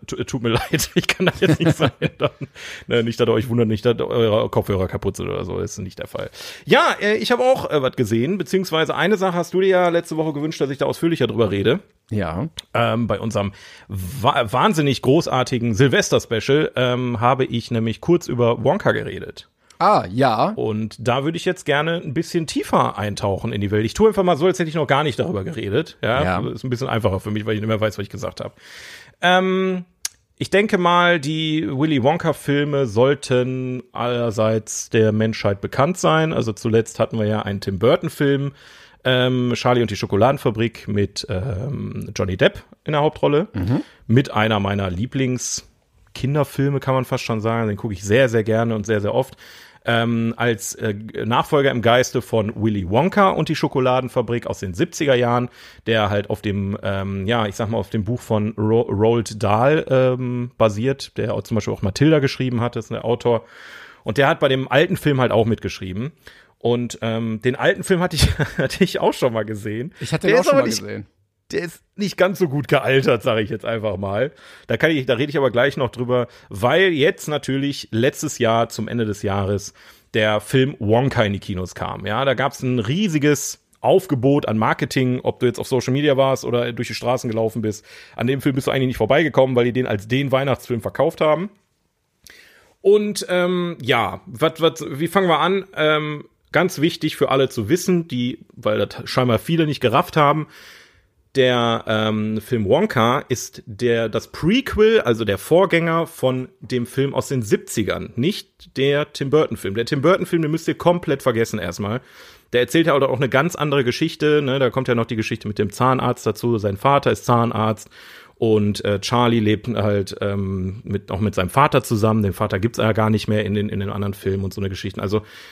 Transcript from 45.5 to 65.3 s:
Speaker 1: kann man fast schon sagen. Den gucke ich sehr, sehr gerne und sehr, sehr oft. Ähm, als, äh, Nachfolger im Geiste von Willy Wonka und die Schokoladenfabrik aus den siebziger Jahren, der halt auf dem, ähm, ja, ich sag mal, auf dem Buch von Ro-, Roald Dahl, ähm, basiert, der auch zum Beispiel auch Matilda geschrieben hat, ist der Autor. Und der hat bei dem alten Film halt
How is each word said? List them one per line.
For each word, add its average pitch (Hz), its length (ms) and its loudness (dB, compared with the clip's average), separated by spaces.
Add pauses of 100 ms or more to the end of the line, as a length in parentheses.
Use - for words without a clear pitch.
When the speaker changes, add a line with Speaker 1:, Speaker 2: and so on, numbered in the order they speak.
Speaker 1:
kann 131 160 -2
man 131 100 0
fast - 180 -4
schon 110 180 -4
sagen. 113 260 0
Den 104 100 -2
gucke 107 160 -6
ich 92 100 -10
sehr, 117 260 4
sehr 113 140 2
gerne 113 320 0
und 107 100 -4
sehr, 107 160 0
sehr 104 120 -2
oft. 127 240 -2 (520)
Ähm, 117 460 0
als, 120 400 -2
äh, 110 180 -4 (300)
Nachfolger 139 480 2
im 120 100 -2
Geiste 120 400 2
von 110 300 -2 (100)
Willy 101 280 0
Wonka 185 400 4
und - 180 -2
die 156 80 0
Schokoladenfabrik 127 920 0
aus - 140 -6
den 92 140 -6
siebziger 143 420 0
Jahren, 123 320 2 (380)
der 110 240 2
halt 101 200 -2
auf 107 120 -4
dem, 98 420 -2
ähm, 98 420 -4
ja, 110 200 0
ich 101 100 -6
sag 110 140 -4
mal, 113 80 -2
auf 101 120 -4
dem 110 140 -2
Buch 120 160 -4
von 107 380 -2
Ro-, 110 240 2 (100)
Roald 110 500 0
Dahl, 117 480 2
ähm, 127 680 0
basiert, 113 600 0
der 110 160 -2
auch 107 100 -4
zum - 120 -4
Beispiel 104 180 -2
auch - 100 -8
Matilda 147 360 4
geschrieben 127 400 -2
hat, 120 160 -2
ist 113 160 -8
der 113 140 -8
Autor. 117 400 0 (580)
Und - 140 -4
der 135 100 4
hat - 140 2
bei 147 80 4
dem 131 200 0
alten 170 280 2
Film 139 240 0
halt 120 100 2